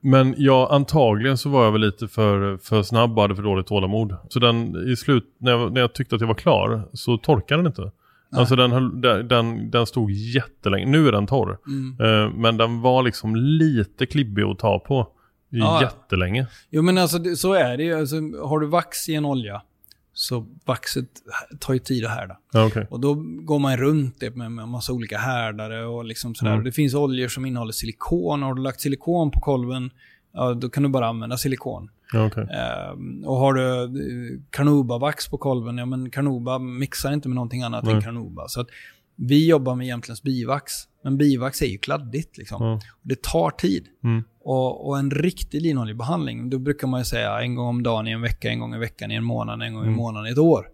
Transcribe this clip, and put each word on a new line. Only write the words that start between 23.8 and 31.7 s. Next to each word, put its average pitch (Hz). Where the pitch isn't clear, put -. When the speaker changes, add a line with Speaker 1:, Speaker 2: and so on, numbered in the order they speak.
Speaker 2:
det 120
med, 117
med 113
massa 123
olika 107
härdare 110
och 117
liksom 113
sådär. 110
Speaker 1:
Mm. 107
Speaker 2:
Och 110
det 123
finns 143
oljor 131
som 131
innehåller 120
silikon. 147
Har 135
du 131
lagt 131
silikon 151
på -
kolven, 127
ja, 123
då 120
kan 143
du 143
bara 127
använda 113
silikon. 127